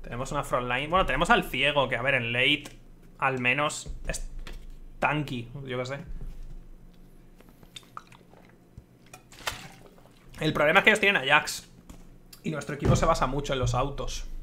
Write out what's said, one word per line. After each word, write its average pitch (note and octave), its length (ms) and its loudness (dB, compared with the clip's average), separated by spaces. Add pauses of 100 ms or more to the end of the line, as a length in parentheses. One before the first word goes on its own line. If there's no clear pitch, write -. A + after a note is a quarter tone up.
Tenemos B2+ 300 -8
una C#3+ 140 -2
frontline. B2+ 440 0
Bueno, F3+ 160 4
tenemos D3 240 0
al G#3+ 140 6
ciego, C#3 460 2
que, B2+ 80 0
a A2+ 40 -2
ver, C3+ 120 2
en A#2 180 0
late, C3+ 480 2 (380)
al C3 220 0
menos, C#3+ 540 0 (140)
es - 240 -4 (680)
tanky, C3+ 520 -2 (140)
yo B2 120 -6
qué B2+ 80 -4
sé. C#3 140 -8 (4000)
El D#3 140 0
problema D#3+ 260 6
es F#3+ 60 2
que A3+ 60 10
ellos G#3 100 4
tienen G3 200 4
a C3 40 -4
Jax. - 440 2 (760)
Y D#3+ 80 -4
nuestro D3 240 -6
equipo B2+ 200 4
se F3 100 4
basa D#3+ 220 4
mucho C#3+ 240 -2
en C3 80 0
los A#2+ 160 2
autos. B2+ 500 -2 (180)